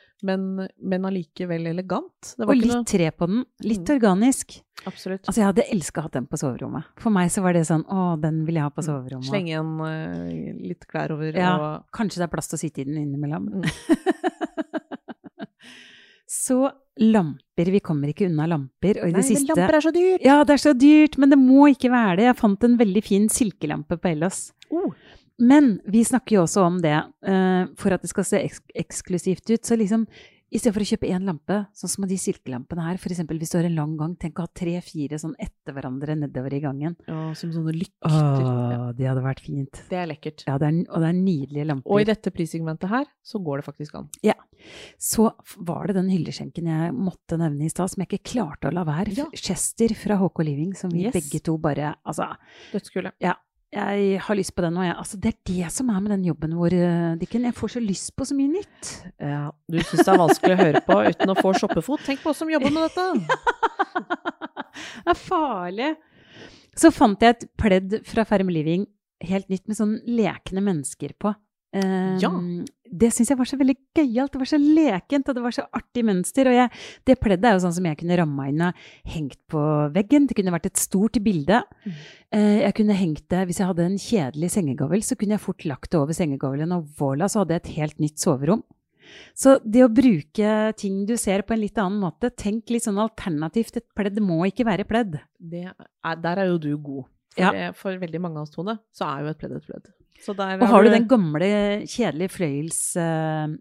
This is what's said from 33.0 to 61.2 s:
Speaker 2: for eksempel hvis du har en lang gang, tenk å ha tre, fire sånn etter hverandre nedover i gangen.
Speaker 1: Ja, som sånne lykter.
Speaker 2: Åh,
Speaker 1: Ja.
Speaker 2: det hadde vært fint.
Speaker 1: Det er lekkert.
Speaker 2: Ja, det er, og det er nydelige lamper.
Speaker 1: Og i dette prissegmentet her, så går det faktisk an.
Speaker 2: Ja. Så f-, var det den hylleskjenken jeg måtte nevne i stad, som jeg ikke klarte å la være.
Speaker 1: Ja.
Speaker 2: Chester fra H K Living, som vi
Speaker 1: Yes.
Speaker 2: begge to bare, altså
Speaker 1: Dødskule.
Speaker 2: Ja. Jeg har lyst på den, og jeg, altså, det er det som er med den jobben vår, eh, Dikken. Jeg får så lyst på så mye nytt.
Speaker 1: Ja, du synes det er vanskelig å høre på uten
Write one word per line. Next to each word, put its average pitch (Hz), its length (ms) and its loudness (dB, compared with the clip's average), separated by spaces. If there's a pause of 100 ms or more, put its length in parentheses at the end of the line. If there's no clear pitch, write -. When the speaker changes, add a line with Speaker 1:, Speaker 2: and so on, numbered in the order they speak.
Speaker 2:
for 202 80 -6
eksempel 165 320 -6
hvis 160 80 -6
du 180 80 -2
har 170 80 2
en 175 100 0
lang 156 220 -2
gang, 156 140 -4 (100)
tenk 165 160 -8
å 170 80 -4
ha - 80 -12
tre, 175 220 -4 (100)
fire 147 320 -8
sånn 160 240 -8
etter - 320 -14
hverandre 139 420 -6
nedover 139 380 -6
i 143 80 -4
gangen. 147 320 -6 (160)
Speaker 1:
Ja, 160 240 -8
som 170 180 -10
sånne 160 220 -4
lykter. - 320 -8
Speaker 2:
Åh, 131 640 2
Speaker 1:
Ja. 120 220 -6
Speaker 2:
det 131 160 -2
hadde 131 160 -2
vært 135 160 -6
fint. 143 480 -8
Speaker 1:
Det 185 80 -6
er 180 140 -4
lekkert. - 340 -12
Speaker 2:
Ja, 135 160 -2
det 151 80 0
er, 160 80 0 (160)
og 170 80 0
det 165 80 2
er 180 80 0
nydelige 147 480 -2
lamper. 143 240 -6
Speaker 1:
Og 202 120 4
i 214 40 2
dette 208 260 -2
prissegmentet 165 580 -6
her, 262 200 -2 (160)
så 208 160 -10
går 143 220 -6
det - 20 -14
faktisk 147 320 -14
an. 143 120 -14 (120)
Speaker 2:
Ja. 208 160 2 (640)
Så - 240 0 (160)
f-, - 160 -20
var 170 320 -8
det 190 80 -2
den 185 160 0
hylleskjenken 156 560 -4
jeg 160 240 -2
måtte 190 480 -6
nevne 147 240 -2
i 160 80 -2
stad, 185 160 -2
som 190 160 -6
jeg - 80 -10
ikke - 240 -8
klarte 156 320 -4
å 170 80 -4
la 180 80 -2
være. 190 320 -2
Speaker 1:
Ja. 285 160 -4
Speaker 2:
Chester - 640 -2
fra 208 240 -2
H 180 80 2
K 165 160 -4
Living, 151 320 -4
som 180 160 -6
vi 180 160 -2
Speaker 1:
Yes. 233 80 -4
Speaker 2:
begge 151 260 -6
to 160 140 -2
bare, 147 380 -4 (100)
altså - 240 -6 (420)
Speaker 1:
Dødskule. 190 480 -8
Speaker 2:
Ja. 180 140 -2 (400)
Jeg 202 480 0
har 208 160 -2
lyst 190 160 -4
på - 80 -4
den, 170 160 0
og 185 80 -2
jeg, 170 100 0
altså, - 240 -14
det 220 140 -2
er - 40 -12 (120)
det 180 220 -4
som 262 180 -4
er 196 100 0
med 208 140 -2
den 190 100 0
jobben 160 300 -2
vår, 170 240 2
eh, 170 400 2
Dikken. 202 240 -4
Jeg 240 140 -2
får 220 180 -6
så 240 80 -4
lyst 202 340 -4
på 269 80 -4
så 285 140 -4
mye 277 160 2
nytt. - 380 -8 (280)
Speaker 1:
Ja, 147 300 -4 (180)
du 165 120 -2
synes - 260 0
det 190 80 4
er - 80 6
vanskelig 185 320 4
å 185 80 4
høre 160 240 4
på - 120 4 (120)
uten 190 240 0